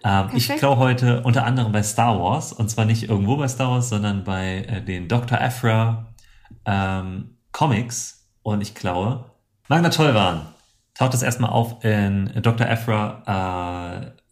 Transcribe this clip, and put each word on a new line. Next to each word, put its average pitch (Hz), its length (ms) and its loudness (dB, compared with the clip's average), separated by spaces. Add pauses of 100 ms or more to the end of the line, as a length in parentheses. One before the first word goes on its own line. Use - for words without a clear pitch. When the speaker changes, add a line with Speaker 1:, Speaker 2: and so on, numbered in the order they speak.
Speaker 1:
Ähm, 95 220 2 (100)
ich 123 100 2
Speaker 2:
Perfekt. 185 120 -2
Speaker 1:
klaue 139 200 4
heute 123 440 4
unter 123 240 4
anderem 120 260 2
bei 104 100 2
Star 113 380 2
Wars, 120 320 -2
und 107 180 -4
zwar 113 140 0
nicht 113 240 0
irgendwo 104 280 2
bei 143 120 -2
Star 127 220 -2
Wars, 123 180 0
sondern 104 360 -2
bei, 95 400 -4
äh, 95 180 -6
den 90 260 -6
Doktor 120 320 0
Aphra, 113 720 0 (540)
ähm, 95 720 -4 (160)
Comics, - 760 -2 (160)
und 104 180 -2
ich 98 140 -8
klaue 101 560 -4 (380)
Magna 165 200 4
Tolvan. 98 600 2 (460)
Taucht 127 200 0
das 123 80 0
erstmal 123 280 0
auf 113 340 -2
in 101 460 2 (120)
Doktor 113 280 2
Aphra, 92 1400 -4
äh, - 40 -16 (220)